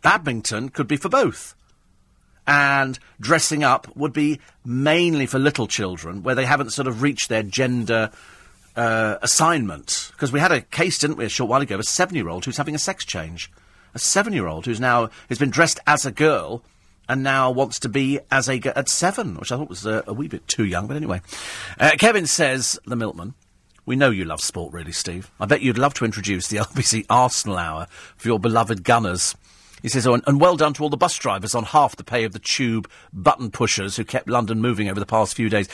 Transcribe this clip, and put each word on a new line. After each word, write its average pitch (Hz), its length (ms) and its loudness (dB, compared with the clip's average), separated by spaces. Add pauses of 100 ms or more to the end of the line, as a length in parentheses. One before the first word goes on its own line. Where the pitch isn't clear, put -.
Badminton 139 680 0
could 135 180 -4
be 143 100 0
for 196 120 -2
both. - 460 0 (880)
And 139 540 2 (200)
dressing 151 440 2
up 131 340 2
would 143 160 -2
be 151 260 2 (240)
mainly 147 640 2
for 131 140 0
little 135 280 2
children, 92 560 -6
where 127 120 0
they 127 100 0
haven't 135 260 2
sort 131 160 -2
of 117 140 -4
reached 139 260 0
their 110 160 0
gender, 113 680 0 (640)
uh, 113 460 0
assignment. 123 920 0
'Cause 135 160 -4
we 143 80 0
had 175 120 4
a 143 100 2
case, - 380 -2
didn't 147 180 0
we, 113 80 -4
a 104 40 -4
short 117 200 -2
while 131 120 2
ago, 117 140 -4
of 98 60 -4
a 107 40 -4
seven-year-old 120 600 -2
who's 127 120 -8
having 147 180 -4
a 151 40 -4
sex - 240 -4
change. 82 480 -10 (440)
A - 40 -10
seven-year-old 147 680 0
who's 113 140 -4
now, 120 320 2 (180)
has 123 80 -4
been 139 140 2
dressed 151 340 2
as 147 180 4
a 135 80 -4
girl 117 520 0 (440)
and 131 140 0
now 135 300 2
wants 127 280 0
to - 80 -6
be 135 320 0 (120)
as 135 180 2
a 131 80 0
g-, 127 120 -2
at 131 200 -2
seven, 185 460 -2
which - 160 -8
I 123 40 -2
thought 143 140 -6
was, 90 160 -10
uh, 107 220 0
a 104 60 -8
wee 139 140 -6
bit - 200 -12
too - 180 0
young, 92 220 -2
but 139 100 -6
anyway. 98 240 -4 (580)
Uh, 151 200 6
Kevin 214 260 4
says, 131 600 0
the 120 100 -6
milkman, 107 400 -6 (500)
"We 120 100 -2
know 135 140 6
you 95 160 0
love 78 160 -6
sport, 87 320 -6
really, 82 180 -10
Steve. 87 480 -8
I 98 60 -2
bet 104 160 2
you'd 123 160 2
love 135 160 2
to - 120 -2
introduce 101 420 -2
the 104 100 -4
<laughs> - 20 0
L 104 160 -2
B 135 60 -2
C 113 280 0
Arsenal 117 480 2
Hour 82 300 -6 (300)
for - 100 -6
your 113 120 2
beloved 110 440 0
Gunners." 107 520 2 (480)
He 113 60 -4
says, 123 180 2
"Oh, 123 60 6
and, 120 120 2
and 139 140 4
well 175 160 6
done 151 200 2
to 147 80 -6
all 151 60 0
the 143 80 -2
bus 175 220 2
drivers 98 340 -4
on 117 120 -2
half 147 320 4
the 87 80 -16
pay 120 180 -2
of 110 80 -4
the 107 80 -12
tube 113 500 -2 (220)
button 113 400 0
pushers 98 460 -2
who 110 80 -4
kept - 240 -4
London 113 320 0
moving 107 280 0
over 98 100 -4
the 98 60 -4
past 110 300 2
few 113 140 0
days." 101 240 2